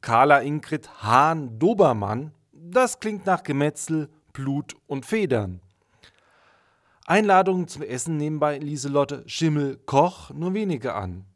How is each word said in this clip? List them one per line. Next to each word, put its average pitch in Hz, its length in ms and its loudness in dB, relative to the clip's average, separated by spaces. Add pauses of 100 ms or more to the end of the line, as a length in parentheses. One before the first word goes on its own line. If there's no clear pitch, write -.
Carla 135 400 6
Ingrid 147 600 -8
Hahn 131 560 2
Dobermann, 143 760 2 (200)
das 180 480 -2
klingt 208 260 -6
nach 185 160 2
Gemetzel, 147 680 -2 (240)
Blut 139 420 -6 (120)
und 139 200 -8
Federn. 117 540 -2 (1500)
Einladungen 185 600 4
zum 151 160 -14
Essen 131 360 -6
nehmen 151 200 -4
bei 147 200 0
Lieselotte 143 680 -4
Schimmel 147 580 0
Koch 160 460 0
nur 175 240 -6
wenige 165 400 -4
an. 92 300 -6 (120)